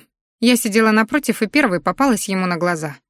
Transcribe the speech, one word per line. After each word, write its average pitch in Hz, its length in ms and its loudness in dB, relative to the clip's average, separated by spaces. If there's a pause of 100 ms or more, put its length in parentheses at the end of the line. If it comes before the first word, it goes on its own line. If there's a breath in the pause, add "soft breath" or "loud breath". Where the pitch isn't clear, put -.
(400)
Я 240 160 4
сидела 220 360 0
напротив 220 500 0
и 220 60 -2
первой 196 340 0
попалась 220 480 0
ему 190 160 -2
на 175 120 -2
глаза, 160 400 -4 (120)